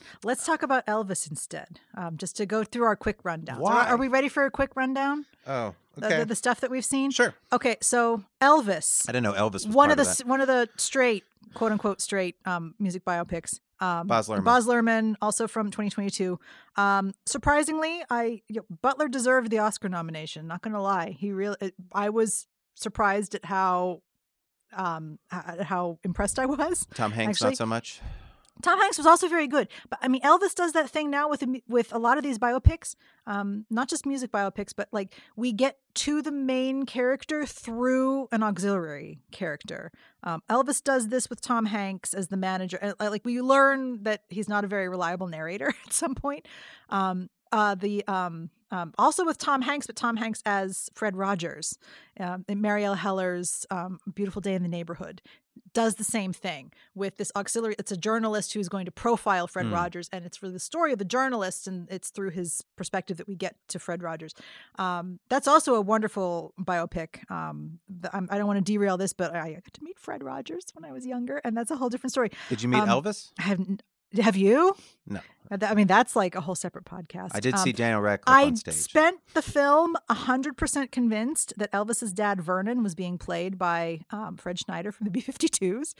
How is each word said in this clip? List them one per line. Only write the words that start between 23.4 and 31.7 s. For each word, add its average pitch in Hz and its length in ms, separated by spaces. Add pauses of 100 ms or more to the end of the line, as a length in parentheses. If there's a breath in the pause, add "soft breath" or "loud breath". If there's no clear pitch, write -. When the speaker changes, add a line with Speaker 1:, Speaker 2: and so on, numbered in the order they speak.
Speaker 1:
how, 180 560 (720)
um, 160 420 (160)
h-, 180 140
at 175 160
how 175 400
impressed 202 360
I 254 60
was. 302 480
Speaker 2:
Tom 107 180
Hanks, 110 260
Speaker 1:
Actually, 107 140
Speaker 2:
not - 60
so 117 80
much. 113 360 (600 loud breath)
Speaker 1:
Tom 359 160
Hanks 392 200
was 311 100
also 339 220
very 311 180
good. 247 220 (200 loud breath)
But, - 120
I 254 80
mean, 262 120
Elvis 349 320
does 339 200
that 311 160
thing 302 200
now 285 200
with, 285 160 (240)
with 233 240